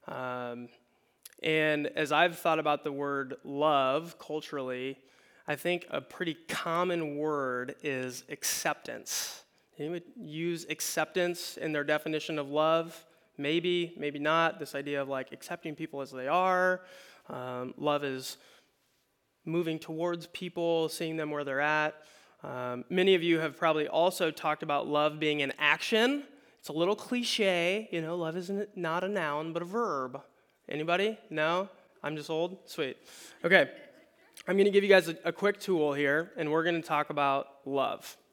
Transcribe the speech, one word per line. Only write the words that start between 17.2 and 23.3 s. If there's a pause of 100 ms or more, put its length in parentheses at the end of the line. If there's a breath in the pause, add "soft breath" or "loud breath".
Um,
love
is (1080 soft breath)
moving
towards
people,
seeing
them
where
they're
at. (480 loud breath)
Um,
many
of
you